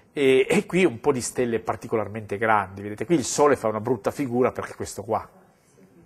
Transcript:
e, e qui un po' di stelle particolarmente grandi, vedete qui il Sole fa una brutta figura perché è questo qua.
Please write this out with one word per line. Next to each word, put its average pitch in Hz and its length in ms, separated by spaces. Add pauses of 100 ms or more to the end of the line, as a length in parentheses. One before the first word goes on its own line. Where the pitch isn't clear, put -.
(120)
e, 131 380
e 202 160
qui 180 180
un 131 160
po' 147 140
di 123 80
stelle 113 400
particolarmente 107 760
grandi, 101 440
vedete 104 240
qui 170 100
il 127 80
Sole 147 320
fa 110 140
una 107 100
brutta 117 320
figura 123 400
perché - 220
è - 20
questo 101 280
qua. 104 220 (800)